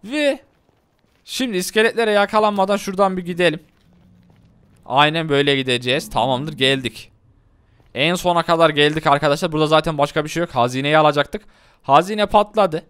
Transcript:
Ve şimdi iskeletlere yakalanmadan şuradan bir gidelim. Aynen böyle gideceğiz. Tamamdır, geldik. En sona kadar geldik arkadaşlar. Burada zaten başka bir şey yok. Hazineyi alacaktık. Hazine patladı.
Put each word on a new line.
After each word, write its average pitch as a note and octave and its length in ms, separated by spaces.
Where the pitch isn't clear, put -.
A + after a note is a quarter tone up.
Ve C#4+ 360
şimdi A#3+ 320
iskeletlere A3 540
yakalanmadan G3+ 640
şuradan F#3+ 400
bir F3+ 80
gidelim. E3+ 380
Aynen D3+ 440
böyle C#3+ 260
gideceğiz. B2+ 540
Tamamdır, B2+ 440
geldik. C3 580
En D#3 220
sona F3 280
kadar E3 260
geldik D3+ 380
arkadaşlar. D3+ 440
Burada D#3 160
zaten D#3 300
başka D3 260
bir D3+ 60
şey E3 120
yok. E3 140
Hazineyi C3 420
alacaktık. D3+ 440
Hazine F#3 420
patladı. G3+ 640